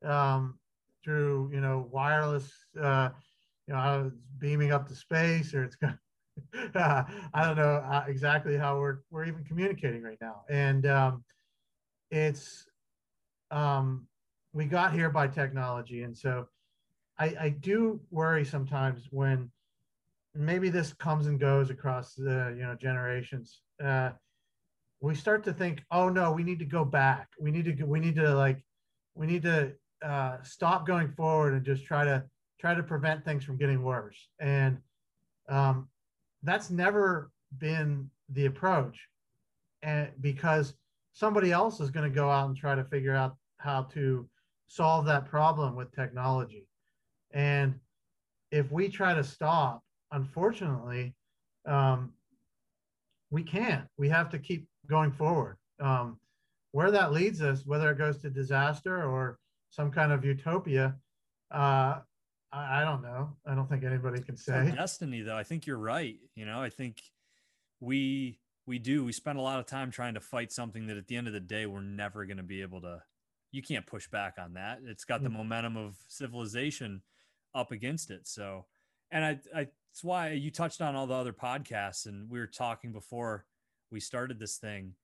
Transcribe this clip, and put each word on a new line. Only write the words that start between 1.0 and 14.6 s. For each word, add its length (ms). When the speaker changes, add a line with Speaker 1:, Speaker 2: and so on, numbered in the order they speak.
Speaker 1:
through, 500
you 80
know, 300
wireless, 600
uh, 280
you 80
know, 40
how 280
it's 80
beaming 320
up 160
to 80
space, 580
or 100
it's 120
gonna, 240
<laughs> 420
uh, 280
I 140
don't 120
know, 180
uh, 320
exactly 500
how 220
we're, 180
we're 140
even 180
communicating 580
right 180
now. 300
And, 380
um, 360
it's, 560
um, 560
we 140